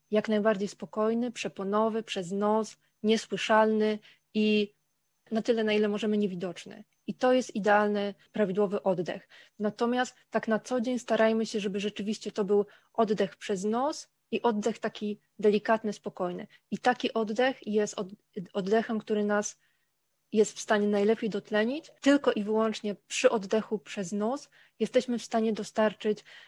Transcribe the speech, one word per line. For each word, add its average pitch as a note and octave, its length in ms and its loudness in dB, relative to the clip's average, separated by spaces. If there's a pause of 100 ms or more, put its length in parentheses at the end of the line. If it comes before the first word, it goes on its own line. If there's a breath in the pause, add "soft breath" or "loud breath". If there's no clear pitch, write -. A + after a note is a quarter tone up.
(120)
jak G#3 180 2
najbardziej G#3 380 2
spokojny, A3+ 640 -4
przeponowy, G#3+ 720 -2
przez F3+ 280 -6
nos, G#3 460 0 (260)
niesłyszalny G#3+ 960 2 (340 soft breath)
i G#3+ 400 2 (580)
na A3 100 0
tyle, A3+ 220 0
na G#3+ 100 2
ile G#3+ 140 2
możemy, G#3+ 300 0
niewidoczny. F#3+ 680 -4 (240)
I G3+ 60 -6
to B3+ 200 2
jest B3+ 220 0
idealny, G#3 580 2 (180 soft breath)
prawidłowy G3+ 520 0
oddech. F3+ 440 -2 (320 loud breath)
Natomiast A#3+ 560 0 (140 soft breath)
tak - 180 -2
na G#3+ 120 2
co B3+ 220 -2
dzień B3 180 -2
starajmy A3 460 2
się, G#3+ 140 -4
żeby G3+ 200 -4
rzeczywiście G#3 520 -6
to G#3+ 120 -4
był G3+ 220 2 (280 soft breath)
oddech G3+ 420 0
przez F#3+ 280 -6
nos B3 440 -4 (240)
i A#3 100 -2
oddech G#3+ 380 -2
taki G#3+ 400 -8 (200)
delikatny, G#3 540 2
spokojny. F#3 540 -8 (240 soft breath)
I G3+ 60 -4
taki - 360 0
oddech A3+ 540 -2
jest G#3 320 -2
od-, G3 140 -8 (400)
oddechem, G#3+ 460 0
który G#3+ 240 -2
nas G#3 360 -2 (720)
jest G#3 260 2
w - 20 -12
stanie G#3 280 0
najlepiej G#3 420 2
dotlenić. G#3+ 600 -2 (100)
Tylko C#4 320 4
i G#3+ 100 -2
wyłącznie G#3+ 520 -2 (120)
przy - 220 2
oddechu G#3+ 500 0
przez F#3 320 -10
nos G#3+ 380 -4 (300 soft breath)
jesteśmy A#3 400 0
w - 40 -10
stanie A3 300 0
dostarczyć G#3+ 680 -2 (240 loud breath)